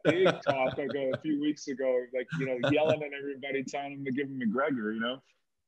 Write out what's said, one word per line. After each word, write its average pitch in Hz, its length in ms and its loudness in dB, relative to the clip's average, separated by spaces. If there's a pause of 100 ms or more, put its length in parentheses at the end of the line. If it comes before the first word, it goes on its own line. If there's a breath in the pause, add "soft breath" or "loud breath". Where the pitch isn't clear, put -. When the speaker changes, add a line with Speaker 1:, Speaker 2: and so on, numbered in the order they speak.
Speaker 1:
big 175 220 6
Speaker 2:
<laughs> 165 220 2
Speaker 1:
talk 131 300 2
ago, 139 360 -2
a 135 60 -2
few 151 220 -2
weeks 147 260 -2
ago, 127 360 0 (100)
like, 127 140 -2 (120)
you 131 60 0
know, 131 240 0
yelling 151 320 4
at 147 160 -6
everybody, 139 460 -4
telling 139 300 -6
him 139 120 -8
to 139 60 -2
give 139 160 -2
him 135 120 -8
McGregor, 120 540 0
you 113 60 -4
know? 120 180 -2 (500)